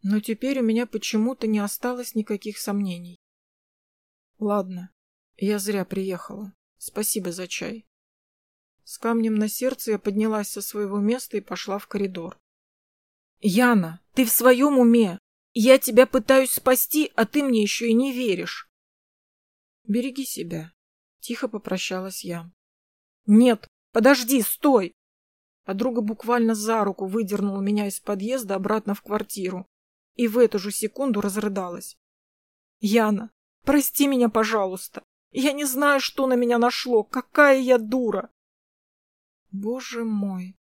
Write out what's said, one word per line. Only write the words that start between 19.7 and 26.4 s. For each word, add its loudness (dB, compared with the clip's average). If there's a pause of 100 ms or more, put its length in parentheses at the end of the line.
«Береги -4
себя», — -10 (480)
тихо -6
попрощалась -8
я. -10 (760)
«Нет, 6 (240)
подожди, 4
стой!» 2 (680)
Подруга -2
буквально 0